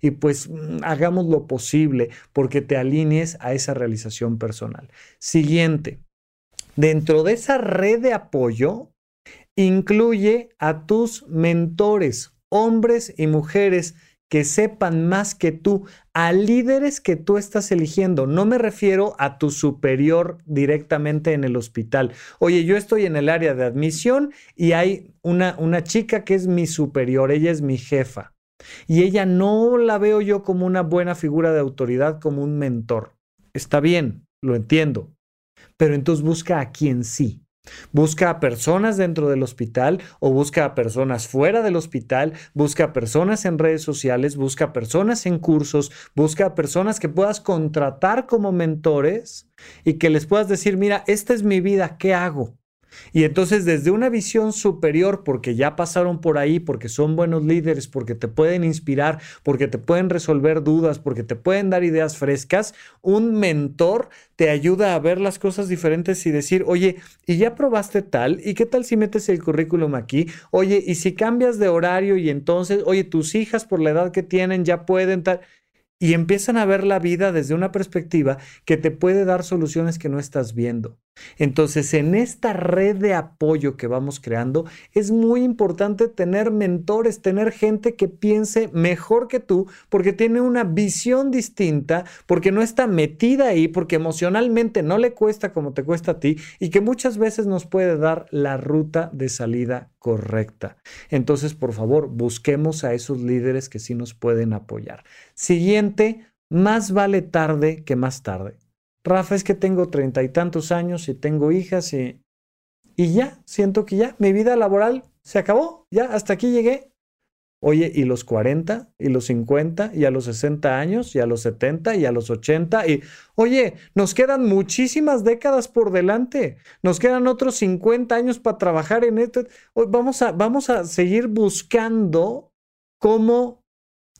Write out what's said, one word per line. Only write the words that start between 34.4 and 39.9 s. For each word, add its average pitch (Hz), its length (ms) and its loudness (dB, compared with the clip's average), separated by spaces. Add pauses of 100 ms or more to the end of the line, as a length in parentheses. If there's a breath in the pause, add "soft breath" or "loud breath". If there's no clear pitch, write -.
lo 131 120 0
entiendo. 120 580 0 (640 soft breath)
Pero 151 180 4
entonces 147 300 0
busca 165 360 0
a 127 100 -8
quien 127 340 -2
sí. - 380 -4 (500 loud breath)
Busca 156 380 2
a 165 100 -4
personas 170 560 0
dentro 165 320 0
del 135 140 0
hospital 127 580 -2 (200 loud breath)